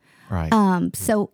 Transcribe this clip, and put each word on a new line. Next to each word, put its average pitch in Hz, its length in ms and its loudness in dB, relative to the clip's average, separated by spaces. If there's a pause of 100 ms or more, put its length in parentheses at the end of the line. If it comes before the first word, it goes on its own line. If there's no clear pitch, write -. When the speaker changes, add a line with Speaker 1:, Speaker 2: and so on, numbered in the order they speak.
(300)
Speaker 1:
Right. 82 220 -2
Speaker 2:
Um, 185 420 2
so 214 400 -2